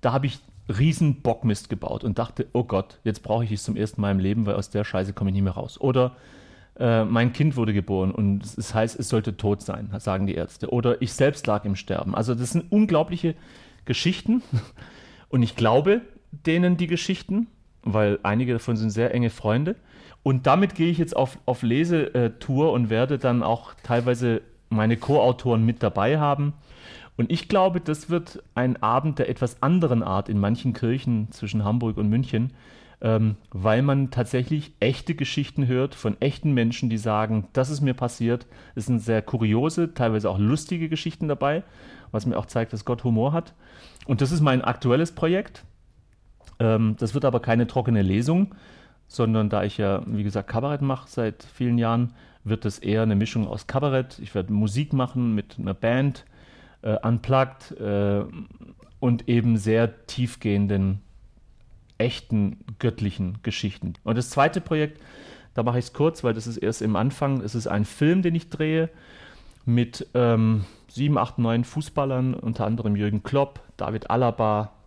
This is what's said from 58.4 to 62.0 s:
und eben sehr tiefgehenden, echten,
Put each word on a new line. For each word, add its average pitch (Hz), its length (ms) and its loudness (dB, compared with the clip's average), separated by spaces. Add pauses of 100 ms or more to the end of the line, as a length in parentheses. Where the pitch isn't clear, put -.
und 120 300 0
eben 117 280 4
sehr 110 500 0
tiefgehenden, 101 920 0 (960)
echten, 110 680 -2 (140)